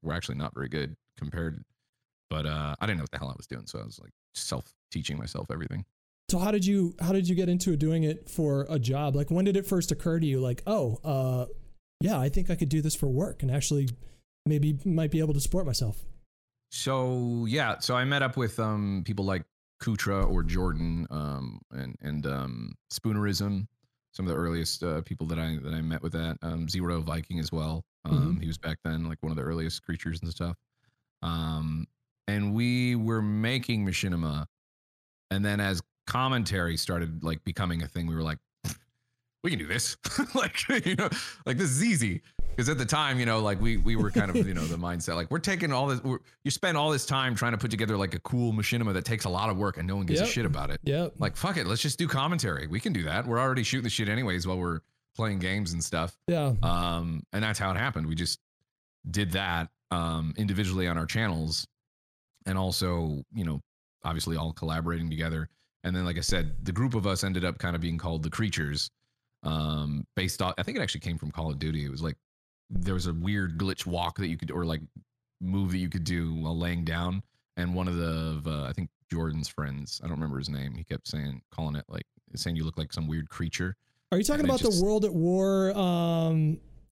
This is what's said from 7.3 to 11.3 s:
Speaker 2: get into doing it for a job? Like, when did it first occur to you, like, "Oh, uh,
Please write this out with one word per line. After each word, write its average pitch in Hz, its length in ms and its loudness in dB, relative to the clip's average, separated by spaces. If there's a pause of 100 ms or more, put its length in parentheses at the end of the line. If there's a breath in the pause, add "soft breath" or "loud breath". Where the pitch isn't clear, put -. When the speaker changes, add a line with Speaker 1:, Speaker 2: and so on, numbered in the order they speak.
Speaker 2:
get 180 140 2
into 180 280 4
doing 156 260 4
it 156 260 -2
for 143 380 2
a 147 120 0
job? 135 360 2
Like, 143 140 2
when 180 160 4
did 196 120 4
it 190 100 0
first 180 240 2
occur 165 280 2
to 160 60 4
you, 135 140 4
like, 123 260 0
"Oh, 165 380 2
uh, 131 420 2 (560)